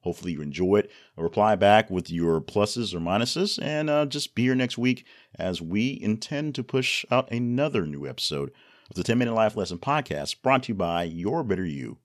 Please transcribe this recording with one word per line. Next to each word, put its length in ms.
Hopefully 300
you 100
enjoy 360
it. 140
A 60
reply 340
back 320
with 200
your 300
pluses 540
or 80
minuses, 600
and, 280
uh, 160
just 300
be 80
here 120
next 220
week 280
as 260
we 400
intend 540
to 80
push 480
out 180
another 560
new 220
episode 440
of 60
the 80
ten 140
Minute 160
Life 240
Lesson 220
Podcast, 600
brought 220
to 60
you 60
by 280
your 400
better 220
you 400